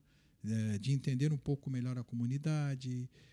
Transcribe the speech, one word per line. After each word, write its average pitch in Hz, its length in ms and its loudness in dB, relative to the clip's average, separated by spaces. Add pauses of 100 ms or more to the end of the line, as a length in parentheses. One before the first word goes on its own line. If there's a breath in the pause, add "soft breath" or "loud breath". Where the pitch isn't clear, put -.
(440 soft breath)
é, 110 340 0
de 135 140 0
entender 139 400 2
um 143 60 0
pouco 139 320 -2
melhor 127 260 -2
a 120 80 -4
comunidade, 131 1040 0 (240 soft breath)